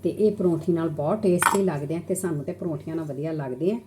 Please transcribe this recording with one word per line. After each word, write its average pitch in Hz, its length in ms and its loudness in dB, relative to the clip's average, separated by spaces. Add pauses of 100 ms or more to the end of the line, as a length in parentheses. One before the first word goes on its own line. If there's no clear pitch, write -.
ਤੇ 175 60 2
ਇਹ 208 220 4
ਪਰੌਂਠੀ 180 420 2
ਨਾਲ 165 160 2
ਬਹੁਤ 151 320 0
ਟੇਸਟੀ 190 420 4
ਲੱਗਦੇ 151 320 0
ਆ 170 120 -4
ਤੇ 185 80 0
ਸਾਨੂੰ 160 280 -2
ਤੇ 175 100 -6
ਪਰੌਂਠੀਆਂ 160 420 -4
ਨਾਲ 160 100 -4
ਵਧੀਆ 147 260 -4
ਲੱਗਦੇ 147 400 -2
ਆ। 233 160 -2